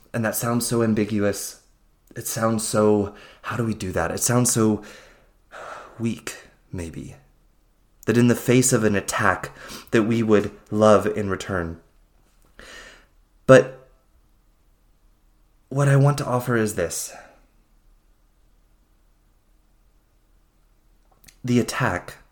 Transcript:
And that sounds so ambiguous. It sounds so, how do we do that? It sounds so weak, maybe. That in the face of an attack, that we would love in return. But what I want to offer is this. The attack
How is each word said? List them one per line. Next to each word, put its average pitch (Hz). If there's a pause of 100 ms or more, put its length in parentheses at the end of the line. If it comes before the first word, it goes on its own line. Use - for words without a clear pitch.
(140)
And 117
that 104
sounds 120
so 117
ambiguous. 104 (520)
It -
sounds 113
so, 104 (280)
how 107
do 117
we 110
do 92
that? 82
It 98
sounds 120
so 107 (1160)
weak, - (360)
maybe. 82 (880)
That 113
in 120
the 117
face 120
of 110
an 101
attack, - (400)
that 113
we 113
would 104 (200)
love 107
in 101
return. 87 (1700)
But - (1800)
what 139
I 139
want 139
to 139
offer 123
is 107
this. - (4000)
The 123
attack - (160)